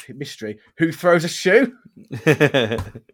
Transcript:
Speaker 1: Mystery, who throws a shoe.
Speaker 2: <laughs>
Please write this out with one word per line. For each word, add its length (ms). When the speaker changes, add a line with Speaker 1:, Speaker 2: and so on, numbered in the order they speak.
Speaker 1:
Mystery, 500
who 120
throws 320
a 60
shoe. 480
Speaker 2:
<laughs> 540